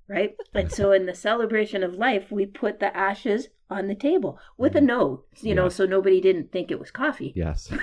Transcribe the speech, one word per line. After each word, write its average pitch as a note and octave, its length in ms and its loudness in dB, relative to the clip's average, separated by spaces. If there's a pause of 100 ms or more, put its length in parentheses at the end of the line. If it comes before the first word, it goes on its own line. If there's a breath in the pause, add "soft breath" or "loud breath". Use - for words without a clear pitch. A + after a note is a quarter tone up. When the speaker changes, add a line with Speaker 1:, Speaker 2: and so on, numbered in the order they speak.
Speaker 1:
right? G3 260 -2 (200)
And G3 180 -2
so G3 200 2
in F#3+ 140 4
the F3+ 80 -6
celebration G#3+ 680 -2
of F3+ 120 -4
life, G#3 360 -2
we G3+ 160 -2
put G#3+ 340 -6
the G3+ 160 -2
ashes G3+ 520 -2 (200)
on F#3+ 200 -6
the G3 60 -4
table C#4+ 440 0 (180 loud breath)
with B3 180 2
a D4+ 60 4
Speaker 2:
Mm. C#4+ 60 8
Speaker 1:
note, G3+ 400 0 (160)
you G#3 120 0
know, F#3 100 4
Speaker 2:
Yes. F3+ 120 0
Speaker 1:
so F#3+ 100 2
nobody F#3+ 340 4
didn't F3 300 2
think - 200 -6
it D3 100 -4
was - 100 -16
coffee. B3+ 460 -4
Speaker 2:
Yes. D#2 340 -4
<laughs> - 120 -4